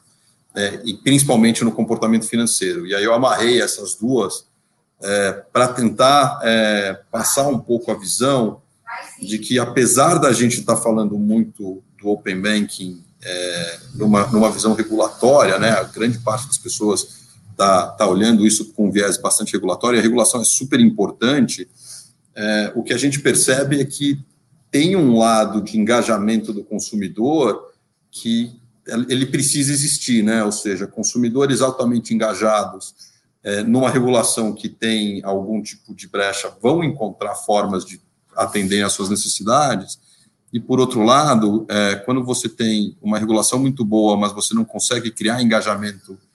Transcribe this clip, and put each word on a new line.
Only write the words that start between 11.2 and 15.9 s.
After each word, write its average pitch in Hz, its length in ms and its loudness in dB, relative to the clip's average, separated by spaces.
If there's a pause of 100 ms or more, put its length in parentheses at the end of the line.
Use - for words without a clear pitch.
do 104 100 -4
Open 101 300 -2
Banking, 98 640 -4 (160)
é, 87 600 -8 (160)
numa, 101 320 2
numa 107 240 4
visão 110 220 0
regulatória, 107 840 2
né, 110 140 2
a 98 120 0
grande 110 360 -4